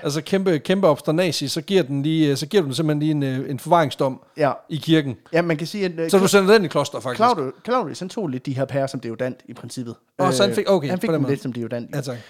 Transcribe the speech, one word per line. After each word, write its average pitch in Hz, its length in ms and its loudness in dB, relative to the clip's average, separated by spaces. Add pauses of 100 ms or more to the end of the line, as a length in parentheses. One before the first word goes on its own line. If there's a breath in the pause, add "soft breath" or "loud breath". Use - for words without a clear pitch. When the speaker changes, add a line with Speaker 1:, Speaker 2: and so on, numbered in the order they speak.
Speaker 1:
altså, 147 180 -2
kæmpe, 185 380 0
kæmpe 190 280 2
obsternasi, 156 600 0
så 151 140 -4
giver 185 220 2
den 139 200 -2
lige, 156 280 2
øh, 135 60 0
så 147 100 -6
giver 202 160 4
du 139 40 -2
den 131 80 -4
simpelthen 151 240 0
lige 156 120 0
en, 147 120 0 (200)
øh, - 60 -8
en 131 100 -6
forvaringsdom 143 640 0 (160)
Speaker 2:
Ja. 143 140 2 (180)
Speaker 1:
i 160 80 -4
kirken. 147 400 2 (160)
Speaker 2:
Ja, 170 80 4
man 165 160 -2
kan 160 100 -6
sige, 202 180 -4
at, 180 140 -2
øh, 165 100 -2
Speaker 1:
Så 196 80 4
du 190 60 6
Speaker 2:
Cla- 190 40 4
Speaker 1:
sender 196 260 4
den 214 120 6
i - 20 -2
kloster, 139 320 -4
faktisk? 123 180 -6
Speaker 2:
Claudius, 190 360 2 (120)
Claudius, 214 340 -2
han 180 100 -8
tog 202 180 -6
lidt 127 180 -6
de 143 100 -4
her 135 100 0
pærer 135 220 -2
som 131 120 -10
deodant 120 460 -6
i 120 80 -18
princippet. 117 420 -12 (240)
Speaker 1:
Åh, 185 140 4
så - 100 4
han 233 60 4
Speaker 2:
Øh, 233 60 -2
Speaker 1:
fik, 208 140 0
okay, 165 200 2
Speaker 2:
han 185 100 -2
fik 226 80 -2
Speaker 1:
på 170 40 0
den - 20 2
Speaker 2:
dem 143 80 2
Speaker 1:
måde. 135 100 0
Speaker 2:
lidt 139 100 -2
som 127 120 -6
deodant, 117 380 -6
ja. - 60 -8
Speaker 1:
Ja, 143 40 -2
tak. 120 160 -8 (120 loud breath)